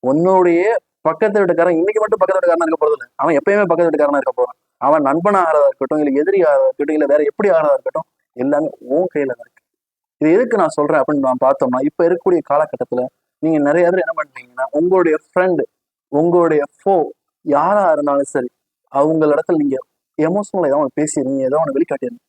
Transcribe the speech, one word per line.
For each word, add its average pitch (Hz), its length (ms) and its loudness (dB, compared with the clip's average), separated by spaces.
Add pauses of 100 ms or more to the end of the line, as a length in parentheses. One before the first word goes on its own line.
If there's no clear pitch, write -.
உன்னுடைய 175 580 2 (460)
பக்கத்து 202 320 0
வீட்டுக்காரன் 170 400 2
இன்னைக்கு 208 220 0
மட்டும் 214 200 -2
பக்கத்து 185 180 0
வீட்டுக்காரனா 170 280 2
இருக்க 160 140 -2
போறதில்ல, 151 240 0 (160)
அவன் 156 160 2
எப்பயுமே 202 300 2
பக்கத்து 170 220 2
வீட்டுக்காரனா 285 320 0
இருக்க 523 140 -4
போறான். - 220 -4 (240)
அவன் 147 280 2
நண்பனாகிறதா 165 580 2
இருக்கட்டும், 139 340 -2
இல்ல 147 100 -2 (100)
எதிரி 190 200 0
ஆகிறதா 143 240 2
இருக்கட்டும், 156 320 -2
இல்ல 151 140 0
வேற 151 120 2
எப்படி 147 260 -2
ஆகிறதா 156 260 2
இருக்கட்டும், - 320 -6 (300)
எல்லாமே 147 300 -2 (260)
உன் 175 200 0
கையில 143 180 -4
தான் - 140 -12
இருக்கு." - 180 -20 (580)
இது 151 140 2
எதுக்கு 226 220 0
நான் 165 180 0
சொல்றேன் 147 260 0
அப்படின்னு 139 260 -2
நான் 127 180 -2
பார்த்தோம்னா, 131 340 0 (100)
இப்ப - 180 -20
இருக்கக்கூடிய 170 420 0
காலகட்டத்துல 143 520 -2 (420)
நீங்க 160 140 0 (100)
நிறைய 170 220 2
பேர் 180 160 0
என்ன - 140 -6
பண்றீங்கன்னா, - 520 -10
உங்களுடைய 170 520 2
ஃப்ரெண்டு, 180 400 -2 (480)
உங்களுடைய 165 500 2 (140)
ஃபோ 196 200 -2 (500)
யாரா 175 460 2
இருந்தாலும் 143 440 -2
சரி, 123 140 -4 (420)
அவங்க 156 340 0
இடத்துல 156 380 0
நீங்க 135 140 -2 (420)
எமோஷனலா 196 500 -2
ஏதோ 135 120 2
ஒண்ணு 262 180 -4
பேசி, 151 220 -2
நீங்க 139 220 -2
ஏதோ 254 180 0
ஒண்ணு 294 160 -4
வெளிக்காட்டிடுங்க. 247 520 -6